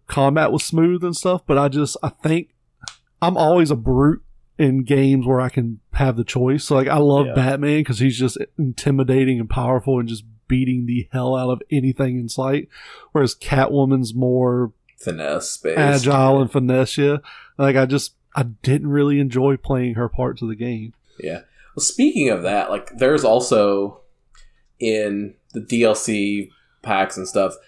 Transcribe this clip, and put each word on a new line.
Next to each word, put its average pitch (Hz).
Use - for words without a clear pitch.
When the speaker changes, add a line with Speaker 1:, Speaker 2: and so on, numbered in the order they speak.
Speaker 1:
combat 139
was 147
smooth 165
and 175
stuff, 180
but 139
I 143
just, 139
I 156
think 165
I'm 175
always 165
a 147
brute 131
in 135
games 135
where 127
I 127
can 117
have 135
the 117
choice. 131
So, 147
like, 135
I 147
love 143
Speaker 2:
Yeah. 127
Speaker 1:
Batman 143
'cause 107
he's 127
just 127
intimidating 131
and 113
powerful 127
and 117
just 113
beating 127
the 120
hell 131
out 127
of 123
anything 131
in 117
sight. 135
Whereas 135
Catwoman's 135
more 123
Speaker 2:
Finesse 78
based. -
Speaker 1:
agile 139
and 123
finesse, 127
yeah. 143
Like, 139
I 135
just, 135
I 143
didn't 131
really 143
enjoy 131
playing 123
her 117
parts 127
of 117
the 110
game. 117
Speaker 2:
Yeah. -
Well, -
speaking 240
of 92
that, 98
like, 104
there's 131
also 104
in 104
the 120
D 117
L 107
C 101
packs 98
and 92
stuff, 95